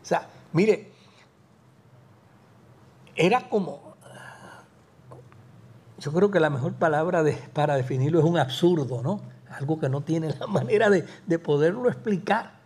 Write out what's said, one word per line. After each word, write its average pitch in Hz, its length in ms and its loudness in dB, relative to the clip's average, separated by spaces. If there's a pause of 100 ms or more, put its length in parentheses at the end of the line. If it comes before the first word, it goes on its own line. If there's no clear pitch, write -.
O - 40 -20
sea, - 220 -4 (240)
mire, 190 400 2 (2250)
era 233 320 2
como, 165 480 -6 (2000)
yo 143 120 -8
creo 185 200 2
que 185 80 2
la 156 100 4
mejor 135 240 -4
palabra 165 500 2
de, 147 100 2 (200)
para 147 220 0
definirlo 135 440 0
es 147 60 4
un 170 120 2
absurdo, 143 640 0
¿no? 185 200 -4 (280)
Algo 156 300 -4
que 143 100 -2
no 139 120 -2
tiene 160 320 -2
la - 140 -8
manera 208 420 2
de, 180 160 4 (220)
de 165 120 0
poderlo 165 500 2
explicar. - 760 -2